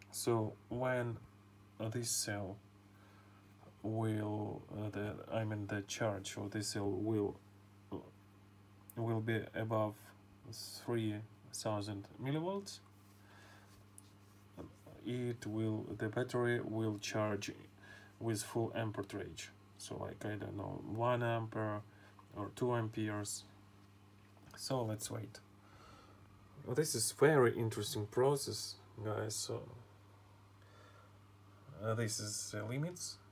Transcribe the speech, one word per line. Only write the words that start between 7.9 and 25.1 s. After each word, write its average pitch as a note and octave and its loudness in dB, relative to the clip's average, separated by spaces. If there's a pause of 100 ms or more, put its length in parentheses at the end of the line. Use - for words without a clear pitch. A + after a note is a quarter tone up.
uh, F2+ -4 (1000)
will A2+ 2
be A2+ 2 (120)
above A2 2 (580)
three A2 -2 (400)
thousand G#2 -2 (120)
millivolts, E3+ -2 (2250)
it A#2+ -2
will, A2 0 (140)
the A2 0
battery A#2+ 2
will A2 0
charge G#2 0 (680)
with A2 2
full A2+ 0
amperage. G2+ -2 (260)
So - -8
like, - -6
I G#2 0
don't G2+ -4
know, F#2+ -4
one A#2+ 2
ampere A2 0 (540)
or G2 -4
two B2 2
amperes. G#2+ -2 (1120)
So B2 0
let's G#2+ -2